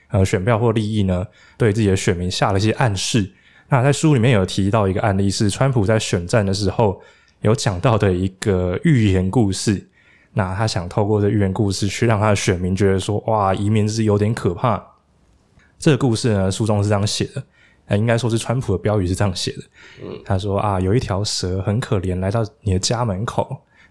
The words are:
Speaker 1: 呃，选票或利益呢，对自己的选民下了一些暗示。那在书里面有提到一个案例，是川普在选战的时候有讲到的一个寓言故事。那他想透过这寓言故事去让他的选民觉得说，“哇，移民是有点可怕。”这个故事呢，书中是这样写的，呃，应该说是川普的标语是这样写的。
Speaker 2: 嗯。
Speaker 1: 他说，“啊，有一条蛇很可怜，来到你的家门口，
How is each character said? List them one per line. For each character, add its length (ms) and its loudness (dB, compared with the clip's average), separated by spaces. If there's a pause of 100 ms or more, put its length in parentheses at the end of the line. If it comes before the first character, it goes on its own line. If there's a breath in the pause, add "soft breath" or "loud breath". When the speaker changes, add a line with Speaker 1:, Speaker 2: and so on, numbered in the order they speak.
Speaker 1:
呃， 160 2
选 200 0
票 140 2
或 140 2
利 200 -2
益 120 0
呢， 220 0 (300 soft breath)
对 160 2
自 80 0
己 60 2
的 100 4
选 200 0
民 140 -4
下 220 0
了 60 2
一 40 -2
些 100 2
暗 220 0
示。 380 -2 (360 soft breath)
那 140 2
在 100 4
书 220 2
里 60 4
面 120 4
有 120 4
提 260 0
到 160 2
一 60 2
个 80 -2
案 160 0
例， 140 2
是 180 0
川 240 0
普 140 0
在 120 2
选 280 -4
战 180 2
的 80 0
时 180 -2
候 300 0 (400 loud breath)
有 140 2
讲 260 -2
到 160 2
的 160 2
一 160 0 (120)
个 440 0
寓 280 4
言 180 2
故 200 2
事。 380 -2 (480 soft breath)
那 180 -2
他 120 -2
想 220 -4
透 180 -2
过 140 2
这 80 2
寓 100 0
言 140 2
故 180 0
事 160 -4
去 200 -2
让 120 2
他 120 2
的 60 2
选 240 0
民 140 -2
觉 180 2
得 60 2
说 200 -4 (100)
，“哇， 260 2
移 160 -2
民 180 2
是 140 -2
有 160 2
点 160 0
可 180 -2
怕。” 320 -2 (960 soft breath)
这 140 4
个 40 4
故 180 2
事 180 0
呢， 180 2
书 160 -2
中 160 2
是 60 0
这 60 2
样 120 0
写 200 -2
的， 160 -10 (440 soft breath)
呃， 100 0
应 80 0
该 140 2
说 100 -2
是 80 0
川 220 -2
普 140 -2
的 100 0
标 180 0
语 60 0
是 80 0
这 100 0
样 100 -2
写 180 -6
的。 100 -14 (400 loud breath)
Speaker 2:
嗯。 220 -14
Speaker 1:
他 120 -2
说 240 -2
，“啊， 200 0
有 120 0
一 60 4
条 240 -4
蛇 400 -4
很 160 0
可 220 -2
怜， 180 -2
来 140 -2
到 120 0 (180)
你 100 0
的 80 2
家 240 -2
门 200 -4
口， 320 -4 (340 soft breath)